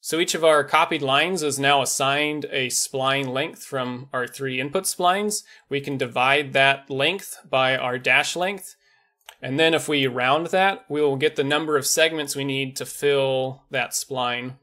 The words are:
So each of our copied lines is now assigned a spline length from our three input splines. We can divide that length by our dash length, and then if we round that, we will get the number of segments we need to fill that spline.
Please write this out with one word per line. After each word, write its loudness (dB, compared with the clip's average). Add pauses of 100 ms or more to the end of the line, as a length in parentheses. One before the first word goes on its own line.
So -4
each -2
of -2
our 6
copied 2
lines 0
is -2
now 4
assigned -2
a -2
spline -2
length -6
from -6
our -4
three -6
input -4
splines. 0 (260)
We -2
can -6
divide 0
that 2
length -4 (100)
by 2
our -4
dash 0
length, -4 (680)
and -4
then 6
if 0
we 2
round 2
that, 2
we -2
will 4
get 0
the 0
number 2
of 0
segments 0
we -4
need -4
to -8
fill 0
that -4
spline. -4